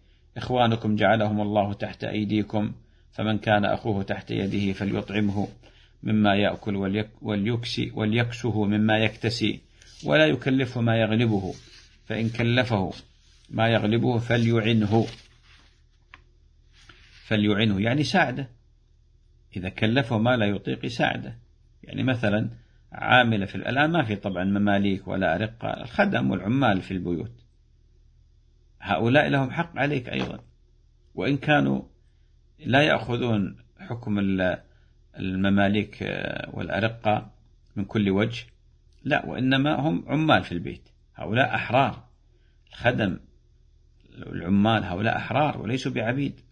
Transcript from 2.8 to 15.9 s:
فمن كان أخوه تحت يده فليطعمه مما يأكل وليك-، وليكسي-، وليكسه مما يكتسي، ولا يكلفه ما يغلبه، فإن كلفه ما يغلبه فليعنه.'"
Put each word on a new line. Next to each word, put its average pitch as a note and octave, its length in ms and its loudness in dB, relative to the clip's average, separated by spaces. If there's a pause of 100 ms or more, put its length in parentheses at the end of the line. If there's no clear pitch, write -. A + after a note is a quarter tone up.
فمن A2 260 -2
كان G#2 280 2
أخوه G2+ 380 -2
تحت G2+ 280 -8
يده G2+ 420 -2
فليطعمه G2+ 760 -2 (560)
مما G#2 320 4
يأكل G2 400 0
وليك-، G2 460 -4
وليكسي-، A#2 720 -2
وليكسه A2 720 0
مما G#2+ 320 4
يكتسي، A2 640 -2 (440)
ولا D3+ 200 6
يكلفه C3 560 0
ما A#2 160 4
يغلبه، A2 560 2 (520)
فإن A2+ 240 -2
كلفه A#2 600 0 (580)
ما A2+ 180 2
يغلبه A#2 500 2
فليعنه.'" A#2 920 2 (2250)